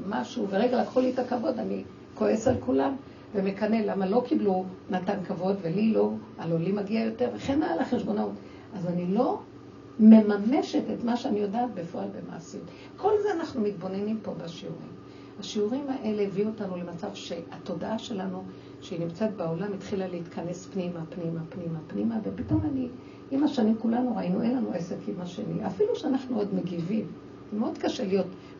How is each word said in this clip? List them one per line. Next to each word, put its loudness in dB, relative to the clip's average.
משהו, -4
ורגע 4
לקחו 2
לי 4
את 0
הכבוד, 0
אני -2
כועס 4
על 6
כולם, 2
ומקנא 2
למה 2
לא 4
קיבלו, 4
נתן 0
כבוד, 0
ולי 2
לא, 6
הלא 0
לי 2
מגיע 0
יותר, 0
וכן 2
הלאה 0
חשבונאות. 0
אז -4
אני 0
לא 2
מממשת 10
את -6
מה 0
שאני 0
יודעת 0
בפועל -6
במעשיות. -10
כל 4
זה 2
אנחנו -2
מתבוננים -2
פה -6
בשיעורים. -10
השיעורים -2
האלה 0
הביאו 0
אותנו -4
למצב -8
שהתודעה -6
שלנו, -6
שהיא -8
נמצאת -2
בעולם, -2
התחילה -4
להתכנס -6
פנימה, -4
פנימה, -4
פנימה, -6
פנימה, 0
ופתאום 0
אני, -2
עם 2
השנים 4
כולנו 0
ראינו, 0
אין 2
לנו -2
עסק -4
עם -4
השני, -4
אפילו 2
שאנחנו 0
עוד 0
מגיבים. 0
זה -4
מאוד 0
קשה -2
להיות 2